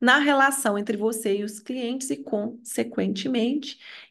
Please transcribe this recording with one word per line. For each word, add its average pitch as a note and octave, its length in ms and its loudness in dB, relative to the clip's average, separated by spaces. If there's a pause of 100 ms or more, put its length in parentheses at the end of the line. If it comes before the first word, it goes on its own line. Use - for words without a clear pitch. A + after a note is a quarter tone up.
na B3 180 6
relação C4+ 580 4
entre G#3 200 -2
você G#3 420 0
e G#3 60 -4
os G#3 160 -8
clientes B3+ 500 -6
e, C#4 60 -2
consequentemente, A3+ 1600 -2 (320)